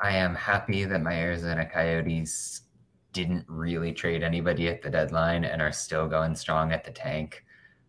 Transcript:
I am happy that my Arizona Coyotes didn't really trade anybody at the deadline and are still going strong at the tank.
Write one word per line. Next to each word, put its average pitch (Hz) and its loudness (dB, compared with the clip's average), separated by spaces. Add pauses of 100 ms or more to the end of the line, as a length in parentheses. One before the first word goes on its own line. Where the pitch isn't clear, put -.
I 101 2
am 90 4
happy 98 0
that 92 0
my 85 0
Arizona 85 0
Coyotes 82 -2 (520)
didn't 90 0
really 82 -2
trade 82 0
anybody 85 2
at 85 -2
the 73 -6
deadline 82 2
and 80 -2
are 76 2
still 78 -2
going 78 2
strong 80 0
at 80 -2
the - -16
tank. - -6 (440)